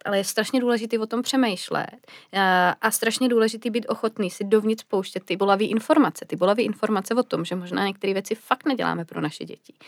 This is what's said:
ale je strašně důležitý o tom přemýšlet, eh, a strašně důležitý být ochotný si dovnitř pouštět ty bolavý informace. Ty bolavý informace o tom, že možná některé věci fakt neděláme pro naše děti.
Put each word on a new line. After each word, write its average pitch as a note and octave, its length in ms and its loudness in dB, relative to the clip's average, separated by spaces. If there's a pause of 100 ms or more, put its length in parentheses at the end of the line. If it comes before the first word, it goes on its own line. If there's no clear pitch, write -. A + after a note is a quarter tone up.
ale G3+ 120 0
je G3 60 0
strašně A3 360 -2
důležitý A#3 380 0
o A3 80 -2
tom A#3 160 -4
přemýšlet, A3 640 -2 (460)
eh, F#3+ 60 0 (420)
a A3 100 2
strašně A3+ 380 0
důležitý A3+ 400 0
být A3+ 200 -4
ochotný A3 400 -2
si - 140 -8
dovnitř G#3+ 440 2
pouštět F#3+ 380 -4
ty - 100 -2
bolavý G3 300 2
informace. A3+ 640 2
Ty - 80 -6
bolavý G#3 280 2
informace G#3 520 -2
o B3 80 2
tom, - 220 -4
že F3+ 100 -6
možná F3+ 320 -4
některé G3 260 -4
věci G3 220 -4
fakt - 300 -4
neděláme E3+ 400 -2
pro E3+ 160 -8
naše D#3 240 -6
děti. - 280 -20 (140)